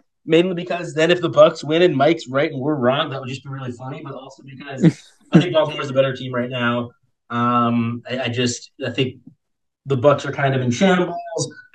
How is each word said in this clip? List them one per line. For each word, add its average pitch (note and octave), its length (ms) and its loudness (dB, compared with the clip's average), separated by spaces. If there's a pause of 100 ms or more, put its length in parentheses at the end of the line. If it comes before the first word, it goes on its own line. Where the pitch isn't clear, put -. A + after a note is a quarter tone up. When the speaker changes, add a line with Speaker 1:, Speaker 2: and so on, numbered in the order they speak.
(240)
Speaker 1:
mainly F3 300 2
because E3+ 400 -6
then D#3 160 2
if F3 100 2
the E3 100 -2
Bucs D3 340 6
win D#3 180 2
and F3 140 4
Mike's D3 320 2
right D3 220 0
and C3+ 100 -8
we're D3+ 140 -2
wrong, C#3 360 0
that C3+ 100 -8
would B2 80 -12
just C#3 160 -10
be C#3 60 -14
really C3 220 -10
funny. C3 320 -14
But - 100 -14
also - 280 -18
because - 720 -2 (100)
Speaker 2:
<laughs> - 100 -4
Speaker 1:
I D#3+ 80 6
think C#3+ 140 0
Baltimore's D3 360 0
a B2 40 -8
better C3+ 200 2
team B2+ 200 -10
right B2 160 -4
now. A#2+ 400 -4 (400)
Um, A#2+ 760 0
I, B2 120 -6
I A#2+ 80 -4
just, A#2+ 420 -4 (140)
I B2 60 -4
think B2+ 260 -4 (680)
the C3+ 100 0
Bucs C#3 280 4
are A#2+ 80 -6
kind C#3 220 0
of B2+ 80 0
in A#2+ 80 0
shambles. F3+ 440 2 (600)